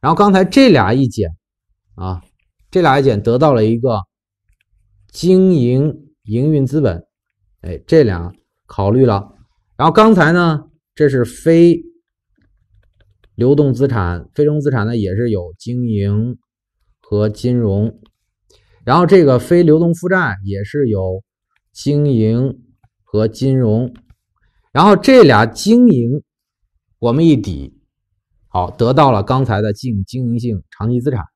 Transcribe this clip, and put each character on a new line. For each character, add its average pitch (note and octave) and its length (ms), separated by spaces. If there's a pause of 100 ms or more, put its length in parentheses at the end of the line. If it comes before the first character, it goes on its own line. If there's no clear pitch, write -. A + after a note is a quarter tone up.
然 C#3 100
后 E3 60
刚 G3+ 160
才 F#3+ 100
这 B3 280
俩 A2+ 240
一 C3+ 120
减 G2 240 (640)
啊， F#2 280 (460)
这 F#3 100
俩 C#3+ 180
一 C#3 40
减 A2 200
得 A2+ 140
到 C#3+ 160
了 A2+ 120
一 A#2 140
个 A#2 240 (1040)
经 F#3 440
营 C3+ 720
营 A#2+ 280
运 C#3+ 160
资 C#3+ 140
本， F2 260 (540)
哎， E2+ 260
这 D#3+ 180
俩 F2 280 (340)
考 G2+ 240
虑 B2+ 140
了。 G2+ 300 (420)
然 C#3+ 100
后 E3 60
刚 A3 220
才 E3 180
呢， E3 320 (300)
这 D3+ 160
是 B2 140
非 E3 580 (1500)
流 B2+ 200
动 C#3 180
资 C3 160
产、 F2+ 460
非 D3 100
流 D3+ 80
动 D3+ 80
资 C#3 100
产 A2+ 160
呢 A#2+ 100
也 G2 200
是 A#2+ 140
有 F2 280
经 B2 300
营 G#2+ 500 (640)
和 G#2 300
金 B2 280
融， G#2+ 420 (840)
然 C3 140
后 F3+ 80
这 F3+ 180
个 C3 140
非 F3 240
流 D#3 160
动 E3+ 160
负 E3+ 120
债 F3 380
也 G2 200
是 C#3 240
有 F#2+ 340 (500)
经 D3 360
营 A#2+ 540 (400)
和 G#2+ 240
金 C3 320
融， A#2+ 360 (760)
然 D3 140
后 G3+ 100
这 B3+ 280
俩 A#2 240
经 A#3 420
营 C3 340 (760)
我 A#2 120
们 D3+ 160
一 D#3 80
抵， C#2+ 460 (680)
好， F2+ 220
得 A#2 220
到 C#3 180
了 G#2 120
刚 C3 240
才 G#2 160
的 G#2 100
净 G#2 320
经 B2 260
营 A#2 80
性 A2+ 320
长 A2+ 200
期 B2 100
资 C3+ 100
产。 A2+ 140 (120)